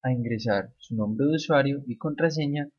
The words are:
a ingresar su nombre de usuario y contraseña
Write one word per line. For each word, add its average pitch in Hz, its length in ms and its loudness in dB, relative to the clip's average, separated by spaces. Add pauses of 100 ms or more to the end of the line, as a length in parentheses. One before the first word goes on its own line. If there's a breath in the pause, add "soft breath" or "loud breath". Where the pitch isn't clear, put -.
a 127 100 0
ingresar 113 640 0
su - 180 -10
nombre 110 320 0
de 156 100 2
usuario 139 500 2
y 120 100 -6
contraseña 147 720 -2 (100)